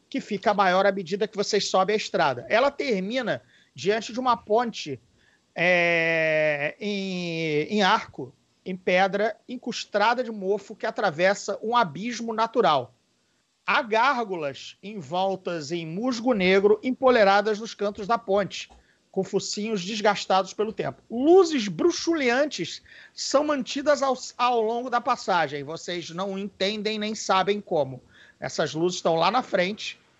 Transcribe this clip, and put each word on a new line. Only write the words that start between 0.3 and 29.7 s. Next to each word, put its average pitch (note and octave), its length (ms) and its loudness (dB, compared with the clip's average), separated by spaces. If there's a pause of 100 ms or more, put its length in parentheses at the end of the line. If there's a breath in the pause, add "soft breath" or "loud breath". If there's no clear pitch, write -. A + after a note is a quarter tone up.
maior F#3+ 320 4
à G3+ 60 4
medida G3 360 -4
que - 100 -12
vocês G3 320 -2
sobem F#3+ 240 2
a G#3+ 40 0
estrada. D#3 520 0
Ela C4+ 220 4
termina G#3+ 720 -4 (320 soft breath)
diante G#3 380 -2
de A3 80 -6
uma B3+ 160 2
ponte, G#3+ 640 -2 (560 soft breath)
é, E3 1200 2
em, F3 840 -4
em G#3+ 200 0
arco, F#3 500 0 (320)
em F#3 100 -8
pedra, F#3+ 600 0 (140)
incrustada A#3+ 760 -2
de A3+ 80 -6
mofo G3+ 440 -4
que - 100 -10
atravessa G3 760 0
um A3+ 140 -2
abismo A3+ 580 -2
natural. G#3+ 600 2 (720)
Há A3 160 2
gárgulas A3 1000 -2
envoltas F#3 920 -4
em E3+ 140 -6
musgo A3+ 480 -2
negro G3 500 4
empoleradas G#3+ 760 4
nos A3 140 -12
cantos G3+ 340 -6
da F3+ 100 2
ponte, F#3+ 520 -2 (420 soft breath)
com F#3+ 120 -2
focinhos G3+ 600 -4
desgastados G3 720 0
pelo G#3+ 200 -4
tempo. C#3+ 360 -8
Luzes D4+ 580 6
bruxuleantes C4+ 1120 0 (320 loud breath)
são - 300 0
mantidas C#4 580 0
ao, C4+ 160 0 (200)
ao A#3+ 240 2
longo A#3+ 280 -2
da A#3+ 120 0
passagem. E3 600 0
Vocês D#3+ 460 -8
não F#3+ 300 -6
entendem G#3 580 -4
nem G#3+ 160 -4
sabem G3+ 480 2
como. C3+ 400 -4 (380 soft breath)
Essas C#3+ 340 -4
luzes F3 240 0
estão E3 180 0
lá E3 140 4
na B3+ 140 0
frente. F#3+ 560 -4 (200)